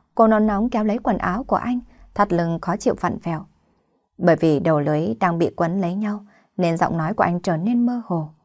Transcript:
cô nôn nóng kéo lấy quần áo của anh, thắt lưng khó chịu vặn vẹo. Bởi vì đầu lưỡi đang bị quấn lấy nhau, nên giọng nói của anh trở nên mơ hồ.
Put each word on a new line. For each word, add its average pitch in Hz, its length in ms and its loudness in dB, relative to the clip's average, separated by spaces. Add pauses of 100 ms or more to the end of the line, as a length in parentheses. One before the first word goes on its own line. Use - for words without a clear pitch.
(140)
cô 226 120 6
nôn 214 200 4
nóng 214 240 0
kéo 214 140 -2
lấy 214 140 0
quần 254 200 0
áo 202 260 -4
của - 120 0
anh, 247 240 -2 (340)
thắt 202 180 0
lưng 170 300 0
khó 175 140 -2
chịu - 240 -2
vặn - 180 -4
vẹo. 165 280 -6 (720)
Bởi 175 180 6
vì 151 240 2
đầu 160 200 2
lưỡi 151 400 -2
đang 170 180 0
bị 170 180 0
quấn 175 240 -2
lấy 175 140 -2
nhau, 208 300 -6 (320)
nên 170 200 0
giọng 170 220 0
nói 160 160 -2
của - 100 2
anh 175 160 0
trở 170 160 0
nên 240 300 0
mơ 240 200 -2
hồ. 160 220 -4 (160)